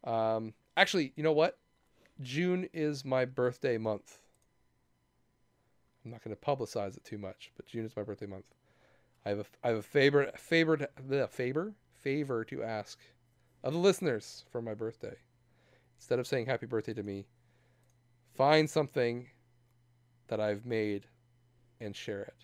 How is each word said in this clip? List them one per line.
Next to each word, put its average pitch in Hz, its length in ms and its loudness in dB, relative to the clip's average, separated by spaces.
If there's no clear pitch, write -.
Um, 113 500 0
actually, 180 380 4
you 151 80 -6
know 156 80 4
what? 156 260 2
June 180 520 0
is 151 300 -2
my 131 220 2
birthday 123 540 0
month. 110 400 -4
I'm 113 60 -14
not 117 120 -18
gonna 107 120 -8
publicize 110 600 -4
it - 80 -18
too - 140 -12
much, 98 380 -12
but - 100 -20
June 113 200 -6
is 110 100 -10
my 107 80 -4
birthday 104 240 -8
month. 95 180 -12
I 104 40 -4
have 101 100 0
a, 104 60 -6
I 123 60 2
have 113 80 2
a 104 40 -4
favor, 143 560 4
favor 160 400 4
to, 143 120 -4
the 135 200 0
favor, 151 460 -2
favor 135 420 -2
to - 160 -8
ask 107 380 -6
of 131 100 0
the 170 60 0
listeners 175 720 0
for 120 100 -6
my 113 140 -6
birthday. 110 400 -8
Instead - 220 0
of 123 80 -4
saying 123 180 0
happy 123 200 -2
birthday 113 280 -2
to 104 100 -6
me, 98 220 -6
find 156 360 6
something 123 580 0
that 107 140 -2
I've 107 240 0
made 107 400 -2
and 104 160 -8
share 98 280 -8
it. - 100 -14